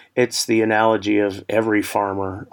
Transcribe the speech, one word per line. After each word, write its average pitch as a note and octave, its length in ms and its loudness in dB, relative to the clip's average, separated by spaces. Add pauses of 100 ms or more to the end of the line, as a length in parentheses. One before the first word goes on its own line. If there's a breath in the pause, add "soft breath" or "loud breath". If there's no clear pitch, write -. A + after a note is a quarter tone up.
(160 loud breath)
it's B2 300 0
the A2+ 160 2
analogy A2 580 2
of G2+ 300 -2
every G#2+ 320 0
farmer G2 720 -4